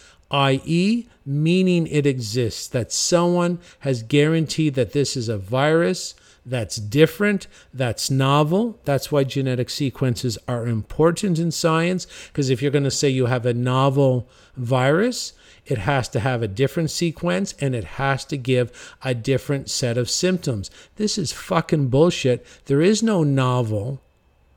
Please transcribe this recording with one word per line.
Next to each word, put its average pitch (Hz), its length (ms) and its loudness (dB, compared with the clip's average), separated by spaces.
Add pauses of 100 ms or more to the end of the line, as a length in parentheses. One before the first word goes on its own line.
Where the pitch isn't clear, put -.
(320)
i 139 340 2
e, 196 400 0 (180)
meaning 170 640 2
it 143 220 0
exists, 120 600 -2
that 120 240 -4
someone 175 680 0 (200)
has 131 220 -2
guaranteed 151 720 2
that 127 200 -2
this 139 220 -2
is 117 140 -4
a 107 80 -4
virus 151 800 0 (300)
that's 120 320 -6
different, 156 720 2 (260)
that's 123 360 -2
novel." 151 760 2
That's 139 260 -2
why 139 120 2
genetic 127 460 -2
sequences 127 680 -2 (100)
are 120 200 -4
important 156 680 0
in 165 140 0
science, 165 540 0 (280)
'cause 135 160 0
if 120 120 0
you're 139 100 0
gonna 139 200 0
say - 180 0
you 131 180 2
have 120 180 0
a 120 80 2
novel 131 720 2 (300)
virus, 135 760 0 (340)
it 131 100 -2
has 127 320 0
to 123 100 -2
have 120 220 0
a 110 60 -2
different 135 420 -2
sequence 175 680 -2
and 135 160 -2
it 110 80 -4
has 135 420 -4
to 143 120 -6
give 123 340 0 (320)
a 131 100 -2
different 135 560 -2
set 120 280 -2
of 123 120 0
symptoms. 170 640 -2 (240)
This 214 220 -2
is 151 140 -4
fucking 160 560 -2
bullshit. 135 580 2 (200)
There 139 160 2
is 208 200 4
no 208 220 2
novel 127 800 0 (560)